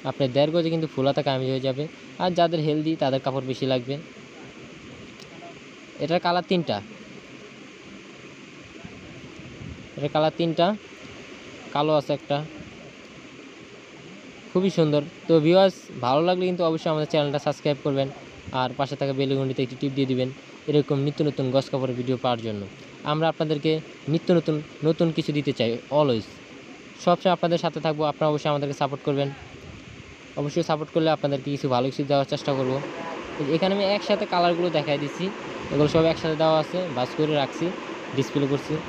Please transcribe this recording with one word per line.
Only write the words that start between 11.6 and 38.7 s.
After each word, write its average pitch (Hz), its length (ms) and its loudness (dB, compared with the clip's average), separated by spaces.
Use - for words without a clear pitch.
কালো 151 200 2
আছে 147 200 2
একটা, 143 320 -2
খুবই 185 160 4
সুন্দর। 151 320 4
তো 165 120 8
viewers, 185 340 8
ভালো 131 200 4
লাগলে 180 240 2
কিন্তু 180 180 0
অবশ্যই 160 260 0
আমাদের 151 200 0
চ্যানেলটা 147 300 2
subscribe 143 440 0
করবেন, 139 240 2
আর 127 260 0
পাশে 139 180 -2
থাকা 135 180 -2
bell 135 180 2
আইকনটিতে 135 320 0
একটি 127 160 -4
টিপ 143 160 0
দিয়ে 139 120 2
দিবেন 127 220 2
এরকম 147 320 4
নিত্য 147 240 0
নতুন 135 280 0
গজ 135 180 2
কাপড়ের 131 260 0
video 123 220 0
পাওয়ার 120 240 0
জন্য। 104 240 -4
আমরা 156 260 2
আপনাদেরকে 156 500 0
নিত্য 165 260 4
নতুন, 156 280 4
নতুন 165 260 4
কিছু 156 200 -2
দিতে 147 200 2
চাই 117 260 2
always। 135 300 6
সবসময় 175 280 4
আপনাদের 170 240 2
সাথে 160 220 -2
থাকবো, 151 240 0
আপনারা 151 260 2
অবশ্যই 151 200 2
আমাদেরকে 143 240 0
support 139 300 -2
করবেন। 139 260 2
অবশ্যই 147 260 0
support 151 280 0
করলে 160 180 4
আপনাদেরকে 143 420 0
কিছু 139 180 -2
ভালো 127 160 4
কিছু 139 180 -2
দেওয়ার 139 220 4
চেষ্টা 143 280 -2
করবো। 135 280 0
এই 151 60 -2
যে 147 100 2
এখানে 190 200 2
আমি 202 80 0
একসাথে 202 420 0
কালারগুলো 175 440 4
দেখাই 147 280 2
দিচ্ছি, 147 320 -4
এগুলো 147 160 6
সব 160 180 6
একসাথে 160 300 2
দেওয়া 160 240 6
আছে, 180 360 -2
ভাঁজ 123 120 0
করে 151 160 2
রাখছি, 147 380 0
display 139 320 2
করছি। 143 300 -2